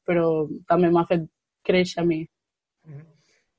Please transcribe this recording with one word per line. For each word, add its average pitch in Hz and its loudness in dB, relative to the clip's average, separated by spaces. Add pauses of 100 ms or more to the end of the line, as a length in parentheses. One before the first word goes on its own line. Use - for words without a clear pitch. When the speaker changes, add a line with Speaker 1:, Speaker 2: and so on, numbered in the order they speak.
Speaker 1:
però 165 0 (200)
també 175 2
m'ha 170 4
fet 165 -2 (340)
créixer 180 0
a 170 0
mi. 160 -2 (640)
Speaker 2:
Mhm. 151 -20 (480)